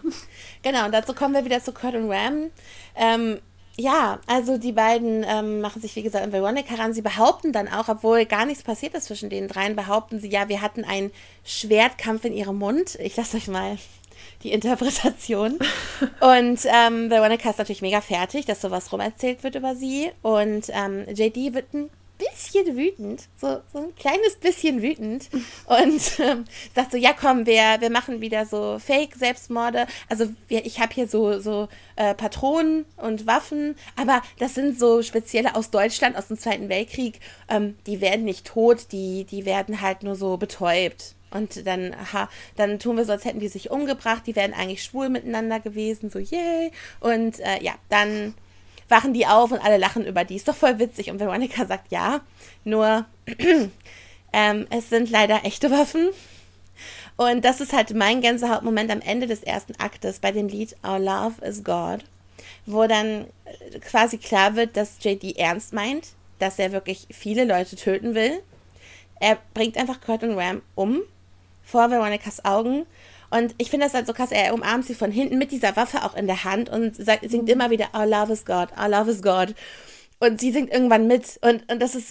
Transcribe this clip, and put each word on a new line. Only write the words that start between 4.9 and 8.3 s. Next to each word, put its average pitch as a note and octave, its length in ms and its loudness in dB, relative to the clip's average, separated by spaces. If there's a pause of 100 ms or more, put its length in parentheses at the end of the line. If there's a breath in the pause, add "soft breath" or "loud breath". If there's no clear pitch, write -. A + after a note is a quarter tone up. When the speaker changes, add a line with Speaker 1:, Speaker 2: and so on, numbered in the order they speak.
Speaker 2:
ähm, G#3+ 340 -2
machen G#3 200 -6
sich, G#3+ 160 -12
wie G#3+ 60 -6
gesagt, G#3 200 -2
an G#3 80 -4
Veronica A3+ 440 -2
ran. A3+ 180 -2
Sie A3 80 -4
behaupten A3 500 2
dann G#3 160 0
auch, G#3+ 220 -2
obwohl A3+ 360 4
gar A3 200 2